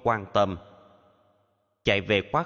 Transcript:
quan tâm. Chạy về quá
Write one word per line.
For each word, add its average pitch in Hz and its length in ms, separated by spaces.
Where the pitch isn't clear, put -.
quan 110 220
tâm. 98 220
Chạy 101 160
về 98 200
quá 151 260